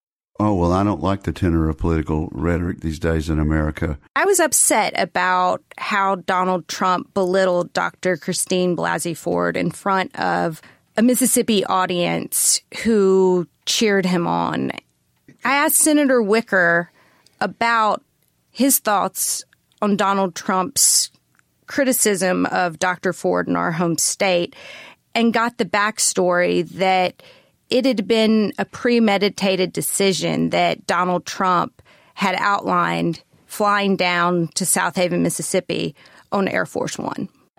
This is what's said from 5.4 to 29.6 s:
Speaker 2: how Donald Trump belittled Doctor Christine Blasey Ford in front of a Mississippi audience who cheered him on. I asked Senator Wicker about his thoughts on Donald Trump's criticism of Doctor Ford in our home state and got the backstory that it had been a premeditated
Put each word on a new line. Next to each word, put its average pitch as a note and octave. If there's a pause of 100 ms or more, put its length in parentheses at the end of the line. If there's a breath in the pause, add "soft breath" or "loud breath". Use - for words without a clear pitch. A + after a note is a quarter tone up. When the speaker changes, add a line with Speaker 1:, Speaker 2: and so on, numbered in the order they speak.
Speaker 2:
how G3
Donald F#3
Trump -
belittled F3+
Doctor F3
Christine F3+
Blasey E3+
Ford F3
in F3+
front F#3+
of F3 (360 loud breath)
a A3
Mississippi A#3+
audience F3 (240)
who F#3+ (180)
cheered G3+
him F3+
on. E3+ (720)
I C4
asked D4
Senator C#4+
Wicker F#3 (480 soft breath)
about G#3+ (480)
his C4+
thoughts - (360)
on G3+
Donald G3
Trump's - (560)
criticism F#3+
of F3+
Doctor F3+
Ford F3+
in F3+
our F3
home E3
state F3 (600 loud breath)
and A#3
got A#3
the G#3
backstory F3+
that F#3 (440 soft breath)
it B3
had A3
been A3
a G3
premeditated G3